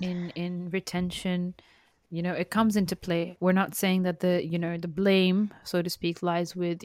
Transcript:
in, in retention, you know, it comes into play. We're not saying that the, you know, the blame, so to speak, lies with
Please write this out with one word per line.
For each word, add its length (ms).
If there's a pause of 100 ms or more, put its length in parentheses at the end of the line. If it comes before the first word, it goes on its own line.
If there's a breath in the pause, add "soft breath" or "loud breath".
in, 340
in 360
retention, 840 (580 soft breath)
you 80
know, 120
it 160
comes 260
into 220
play. 420
We're 140
not 200
saying 300
that 160
the, 260
you 140
know, 180
the 120
blame, 640 (100)
so 180
to 80
speak, 320
lies 360
with 280